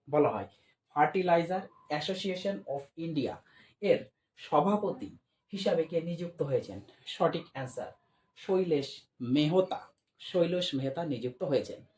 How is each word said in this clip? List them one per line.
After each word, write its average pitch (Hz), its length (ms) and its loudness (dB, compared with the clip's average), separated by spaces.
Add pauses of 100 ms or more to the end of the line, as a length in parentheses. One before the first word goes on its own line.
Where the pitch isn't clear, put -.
বলা 143 200 4
হয়, 104 180 -4 (480)
Fertilizer 170 680 2 (380)
Association 190 560 -4 (200)
of 139 60 -6 (240)
India 139 280 -2 (480)
এর 196 180 4 (380)
সভাপতি 196 800 0 (360)
হিসাবে 185 300 2
কে 165 180 -2
নিযুক্ত 170 400 -6
হয়েছেন? 123 380 -2 (260)
সঠিক - 480 0
অ্যান্সার - 380 -10 (440)
শৈলেশ 175 680 0 (180)
মেহতা। 151 580 2 (400)
শৈলেশ 175 560 0
মেহতা 135 300 -2
নিযুক্ত 123 380 -6
হয়েছেন। - 360 -2 (180)